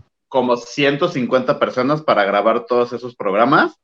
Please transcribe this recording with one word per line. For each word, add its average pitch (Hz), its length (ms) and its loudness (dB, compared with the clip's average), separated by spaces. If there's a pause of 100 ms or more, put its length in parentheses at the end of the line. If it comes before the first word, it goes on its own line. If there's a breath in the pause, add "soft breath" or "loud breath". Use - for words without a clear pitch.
(280)
como 123 280 0
ciento 143 520 -2
cincuenta 127 500 0
personas 127 440 -2
para 104 220 2
grabar 101 420 0
todos 120 260 0
esos 120 240 -12
programas, 120 680 2